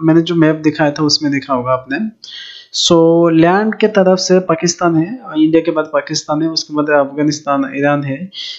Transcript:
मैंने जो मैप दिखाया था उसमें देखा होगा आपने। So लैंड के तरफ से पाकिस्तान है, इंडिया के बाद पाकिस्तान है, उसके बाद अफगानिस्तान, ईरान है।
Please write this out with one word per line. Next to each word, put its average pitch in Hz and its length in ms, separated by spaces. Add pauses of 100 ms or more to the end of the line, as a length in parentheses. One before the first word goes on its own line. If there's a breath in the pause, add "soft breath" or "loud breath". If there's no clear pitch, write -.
मैंने 160 200
जो 170 140
मैप 156 200
दिखाया 156 360
था 156 120
उसमें 147 280
देखा 139 220
होगा 127 180
आपने। 131 260 (760 loud breath)
So - 240 (340)
लैंड 185 440
के 214 120
तरफ 185 320
से 185 200
पाकिस्तान 170 560
है, 185 240 (180)
इंडिया 156 240
के 165 100
बाद 156 140
पाकिस्तान 151 560
है, 160 60
उसके 156 260
बाद 151 160
अफगानिस्तान, 143 840
ईरान 143 280
है। 139 280 (260 loud breath)